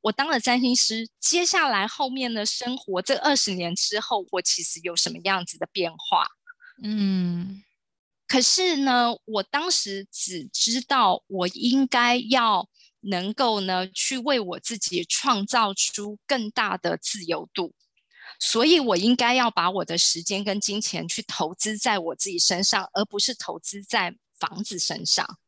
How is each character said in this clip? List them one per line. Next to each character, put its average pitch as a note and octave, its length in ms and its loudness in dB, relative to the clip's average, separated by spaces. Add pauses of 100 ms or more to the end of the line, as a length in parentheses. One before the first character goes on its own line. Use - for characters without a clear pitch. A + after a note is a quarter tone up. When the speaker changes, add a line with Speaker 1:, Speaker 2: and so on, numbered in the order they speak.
Speaker 1:
我 A3 100 2
当 C#4 160 -2
了 C#4+ 120 2
占 B3 200 2
星 B3+ 160 2
师， A3+ 320 0 (120)
接 F4 260 2
下 E4+ 220 2
来 G#3 200 2
后 C4 220 -4
面 B3+ 240 -4
的 G#3+ 120 -2
生 B3 320 -4
活， F#3 240 -4
这 C4+ 160 2
二 C#4+ 180 4
十 G3+ 180 0
年 F3 220 -4
之 - 240 -2
后， G#3+ 320 -2
我 F#3 100 0
其 - 220 0
实 - 200 0
有 F3 120 -6
什 - 160 0
么 D#3+ 120 -10
样 F#3+ 220 0
子 - 120 -6
的 E3+ 140 -6
变 E3+ 200 -2
化。 D#3+ 360 0 (560)
Speaker 2:
嗯。 F#3+ 800 -2 (640)
Speaker 1:
可 C4 140 4
是 F4+ 360 2
呢， B3 360 2 (120)
我 G#3 180 -2
当 D#4 260 -2
时 G3 420 -4
只 F3+ 340 -4
知 A#3+ 360 -2
道 A#3 460 2
我 F3+ 200 -2
应 B3+ 400 2
该 A#3+ 300 2 (120)
要 A3+ 380 2 (320)
能 G3 340 -4
够 A3 280 2
呢， F#3 260 -2
去 - 300 -4
为 B3+ 200 0
我 F3+ 220 -4
自 A#3 180 -6
己 F3 280 -4
创 G#3+ 420 0
造 G#3+ 260 2
出 G#3 540 -4
更 A3+ 240 -2
大 G#3 240 0
的 E3+ 220 -2
自 - 260 -4
由 E3 300 -4
度。 F3 200 -4 (640)
所 - 280 2
以 D#4 160 6
我 G#3+ 160 2
应 A3+ 180 4
该 B3 180 2
要 B3 160 2
把 F3+ 220 2
我 F3+ 140 -2
的 E3+ 120 -4
时 - 240 2
间 G3+ 220 -2
跟 G3+ 160 -2
金 G3+ 220 -2
钱 E3+ 260 -4
去 - 140 -4
投 E3+ 320 -4
资 G#3+ 240 -2
在 G#3 220 0
我 E3 160 -4
自 - 140 0
己 F3 80 -6
身 F3+ 240 2
上， G3 300 0
而 G#3 140 0
不 G3+ 120 -10
是 A#3+ 160 0
投 E3+ 240 -8
资 G3+ 240 -8
在 F#3+ 320 -2 (240)
房 E3 240 -6
子 G3+ 160 -6
身 D#3+ 280 -4
上。 - 320 0 (100)